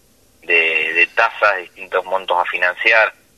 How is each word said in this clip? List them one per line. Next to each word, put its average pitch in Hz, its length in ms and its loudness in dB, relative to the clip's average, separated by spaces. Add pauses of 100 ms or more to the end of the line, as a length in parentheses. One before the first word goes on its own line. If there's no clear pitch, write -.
(440)
de, 82 500 0
de 85 140 2
tasas, 110 500 0
distintos 92 480 -6
montos 92 340 -2
a 87 60 0
financiar. 98 680 0 (240)